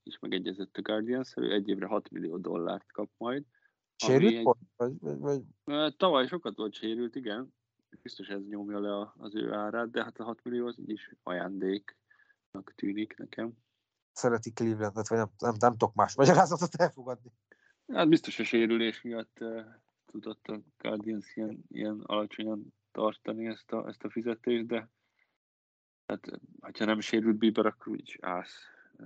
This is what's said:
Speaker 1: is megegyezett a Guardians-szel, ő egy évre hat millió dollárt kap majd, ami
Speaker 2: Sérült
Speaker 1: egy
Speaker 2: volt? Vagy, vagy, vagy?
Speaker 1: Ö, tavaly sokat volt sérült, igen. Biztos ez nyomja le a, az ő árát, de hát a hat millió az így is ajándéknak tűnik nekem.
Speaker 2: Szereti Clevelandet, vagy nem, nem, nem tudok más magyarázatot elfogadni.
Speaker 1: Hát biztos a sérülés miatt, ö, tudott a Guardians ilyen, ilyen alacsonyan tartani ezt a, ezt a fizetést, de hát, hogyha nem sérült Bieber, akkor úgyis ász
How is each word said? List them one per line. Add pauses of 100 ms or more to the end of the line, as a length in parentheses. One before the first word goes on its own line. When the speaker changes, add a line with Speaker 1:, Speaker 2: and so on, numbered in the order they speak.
Speaker 1:
is
megegyezett
a
Guardians-szel,
ő
egy
évre
hat
millió
dollárt
kap
majd, (600)
ami
Speaker 2:
Sérült
Speaker 1:
egy
Speaker 2:
volt? (180)
Vagy,
vagy,
vagy? (220)
Speaker 1:
Ö,
tavaly
sokat
volt
sérült,
igen. (480)
Biztos
ez
nyomja
le
a,
az
ő
árát,
de
hát
a
hat
millió
az
így
is
ajándéknak
tűnik
nekem. (600)
Speaker 2:
Szereti
Clevelandet,
vagy
nem,
nem,
nem
tudok
más
magyarázatot
elfogadni. (600)
Speaker 1:
Hát
biztos
a
sérülés
miatt,
ö, (460)
tudott
a (180)
Guardians
ilyen,
ilyen
alacsonyan (160)
tartani
ezt
a,
ezt
a
fizetést,
de (1160)
hát, (200)
hogyha
nem
sérült
Bieber,
akkor
úgyis
ász (520)